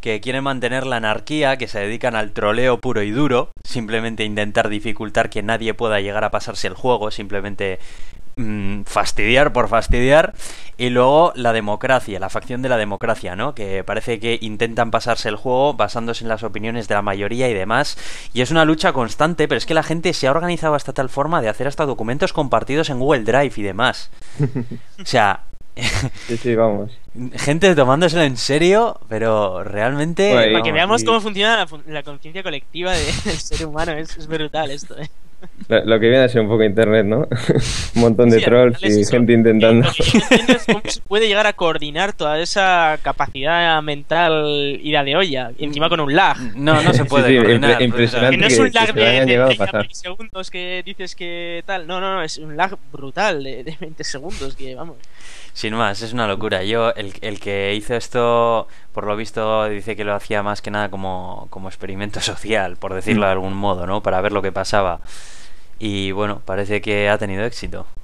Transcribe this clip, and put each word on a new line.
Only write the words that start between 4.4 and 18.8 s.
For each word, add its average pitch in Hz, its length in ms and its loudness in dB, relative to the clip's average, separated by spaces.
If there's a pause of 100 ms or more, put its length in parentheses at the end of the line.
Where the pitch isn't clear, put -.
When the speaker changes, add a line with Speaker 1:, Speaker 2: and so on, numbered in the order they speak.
Speaker 1:
dificultar 107 640 -2
que 110 120 -4
nadie 110 320 -2
pueda 107 260 0
llegar 101 220 -4
a 104 80 0
pasarse 104 380 -4
el 90 60 -6
juego, 110 360 0
simplemente, 98 680 -4 (580)
mm, 101 460 0
fastidiar 113 680 2
por - 160 2
fastidiar, 143 680 4 (420)
y 123 140 -2
luego 135 440 4
la 120 200 0
democracia, 107 680 -2
la 98 80 -6
facción 120 340 -6
de 135 60 -2
la 123 80 2
democracia, 101 600 -2
¿no? 127 180 -4
Que 98 300 -4
parece 110 360 -4
que 117 220 -2
intentan 113 480 -2
pasarse 113 400 -2
el 104 60 -6
juego 131 380 0
basándose 117 500 -4
en 113 40 -4
las 110 140 -4
opiniones 110 460 -6
de 113 60 -2
la 101 80 0
mayoría 101 460 -2
y 117 60 0
demás, 107 420 -2 (380)
y 117 80 0
es 120 80 -2
una 160 160 4
lucha 156 260 2